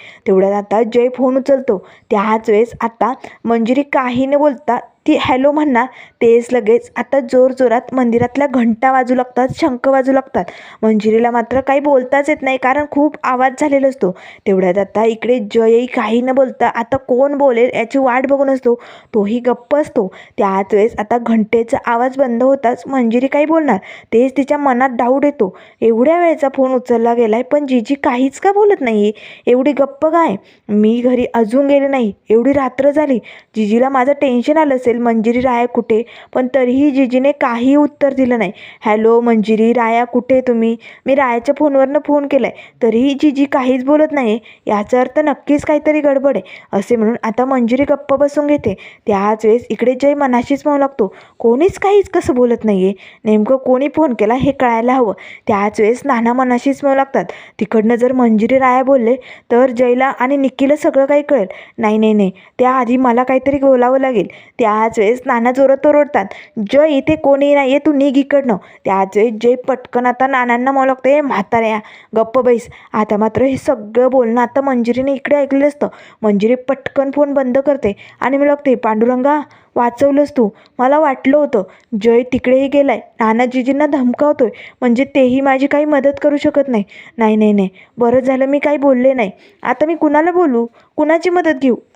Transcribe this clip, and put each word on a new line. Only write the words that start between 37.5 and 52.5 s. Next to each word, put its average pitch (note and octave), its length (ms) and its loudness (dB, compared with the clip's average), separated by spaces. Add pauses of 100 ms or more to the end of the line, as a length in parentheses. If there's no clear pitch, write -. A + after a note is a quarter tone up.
उत्तर C#4+ 360 0
दिलं B3 260 0
नाही. G3+ 140 -4 (280)
"हॅलो A3 400 2
मंजिरी, A3 520 2
राया A#3 320 0
कुठे B3+ 360 -2
तुम्ही? A3+ 360 -2 (300)
मी C4 80 2
रायाच्या A#3+ 440 0
फोनवरनं C#4 480 0
फोन C#4+ 240 0
केलाय, A#3+ 220 0 (300)
तरीही B3 320 2
जीजी C#4 300 0
काहीच C4 400 -2
बोलत D4+ 280 2
नाही, A#3 260 -2 (280)
याचा G#3 340 -2
अर्थ B3+ 180 -2
नक्कीच D4 440 -2
काहीतरी D4+ 380 0
गडबड C4+ 360 0
आहे." F#3 140 -10 (220)
असे G3+ 240 -2
म्हणून A3+ 260 0
आता A3 220 -2
मंजिरी B3+ 400 0
गप्प C#4 300 -2
बसून C#4+ 320 0
घेते. C#4+ 280 -2 (320)
त्याच G#3 380 0
वेळेस A3+ 260 2
इकडे A#3+ 300 0
जय C#4+ 140 2
मनाशीच C4+ 500 -2
म्हणू D4 140 0
लागतो, C4+ 360 -2 (240)
"कोणीच C4 400 0
काहीच G4+ 300 0
कसं - 260 -2
बोलत A#3+ 300 0